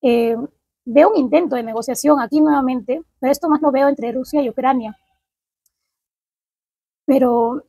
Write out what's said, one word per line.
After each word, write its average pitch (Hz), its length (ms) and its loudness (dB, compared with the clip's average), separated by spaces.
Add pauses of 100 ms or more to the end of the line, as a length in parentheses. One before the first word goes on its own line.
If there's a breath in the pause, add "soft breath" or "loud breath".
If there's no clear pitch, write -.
Eh, 233 340 0 (480)
veo 285 260 4
un 440 60 0
intento 285 400 0
de 240 60 -4
negociación 240 580 0
aquí 269 200 0
nuevamente, 269 640 0 (180)
pero 254 120 0
esto 311 160 -4
más 302 140 0
lo 302 80 2
veo 269 180 2
entre 240 240 -4
Rusia 262 300 -4
y 240 80 -2
Ucrania. 247 460 -2 (2000)
Pero 247 640 0